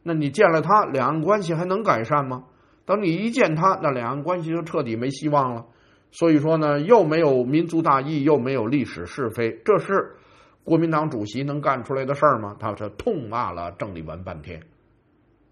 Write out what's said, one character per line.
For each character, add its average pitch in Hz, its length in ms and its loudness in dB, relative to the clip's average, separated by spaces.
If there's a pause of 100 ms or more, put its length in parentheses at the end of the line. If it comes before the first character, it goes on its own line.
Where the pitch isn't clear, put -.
那 165 120 -4
你 151 160 0
见 185 200 4
了 160 120 2
他， 190 240 4
两 131 240 0
岸 156 120 -2
关 202 220 2
系 165 100 -4
还 165 120 -2
能 190 180 -2
改 123 220 2
善 143 200 0
吗？ 127 200 -8 (400)
等 208 180 0
你 165 100 2
一 208 180 -2
见 220 220 2
他， 180 300 2
那 151 80 2
两 123 160 -4
岸 139 160 -6
关 175 180 -2
系 160 80 -8
就 170 120 -2
彻 160 200 -4
底 117 140 -4
没 120 140 -4
希 139 180 -6
望 139 260 0
了。” 113 120 -10 (500)
所 165 160 4
以 151 60 6
说 156 200 2
呢， 147 220 2
又 196 240 6
没 156 160 0
有 135 240 4
民 147 220 2
族 165 160 0
大 147 180 4
义， 147 240 -2
又 147 140 4
没 127 160 -2
有 120 140 -2
历 127 180 0
史 87 220 -12
是 127 240 -6
非， 113 340 -4
这 196 140 4
是 - 360 -2 (480)
国 165 140 2
民 165 140 2
党 156 180 0
主 110 160 -4
席 113 180 -6
能 143 160 -4
干 139 240 0
出 139 120 -6
来 135 100 -2
的 131 80 -2
事 143 120 2
儿 135 140 4
吗？ 104 200 -8
他 107 160 -4
是 104 140 -8
痛 151 400 -6
骂 110 220 -4
了 87 220 -8
郑 104 200 -10
丽 82 100 -10
文 78 200 -12
半 90 180 -12
天。 80 200 -16 (920)